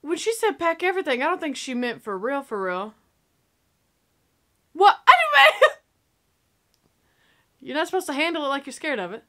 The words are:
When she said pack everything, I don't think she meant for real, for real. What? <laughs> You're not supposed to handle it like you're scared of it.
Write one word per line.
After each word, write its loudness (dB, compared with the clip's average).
When -6
she -2
said -2
pack -2
everything, -2
I 0
don't -2
think -6
she -10
meant -6
for -8
real, -4
for -8
real. -6
What? 6
<laughs> 6
You're -10
not -2
supposed -4
to -6
handle -2
it -2
like -4
you're -14
scared -6
of -6
it. -14